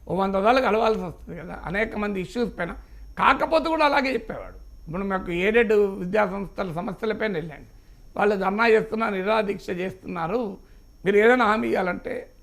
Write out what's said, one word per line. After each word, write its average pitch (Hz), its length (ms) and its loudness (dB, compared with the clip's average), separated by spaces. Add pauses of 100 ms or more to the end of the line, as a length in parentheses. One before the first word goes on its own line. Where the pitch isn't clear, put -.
ఓ 170 60 -2
వంద 190 200 0
సార్లు 220 260 4
కలవాల్సి 220 400 2
వస్తుంది 170 400 -10
కదా 170 240 -14
అనేక 214 320 -2
మంది 208 240 -2
ఇష్యూస్ 202 380 -4
పైన. 175 140 -4 (460)
కాకపోతే 294 500 2
కూడా 320 160 2
అలాగే 285 280 2
చెప్పేవాడు. 95 440 -8
ఇప్పుడు - 480 -10
మాకు 190 280 -4
ఎయిడెడ్ 214 400 2
విద్యా 202 540 2
సంస్థల 190 460 -6
సమస్యల 208 400 -4
పైన 214 200 -2
వెళ్ళండి, 160 360 -8 (480)
వాళ్ళు 202 200 2
ధర్నా 202 320 2
చేస్తున్నారు, 220 460 2
నిరాదీక్ష 202 560 -2
చేస్తున్నారు, 185 840 -6 (480)
మీరు 196 120 2
ఏదైనా 240 280 6
హామీ 220 240 2
ఇవ్వాలంటే, - 640 -4 (100)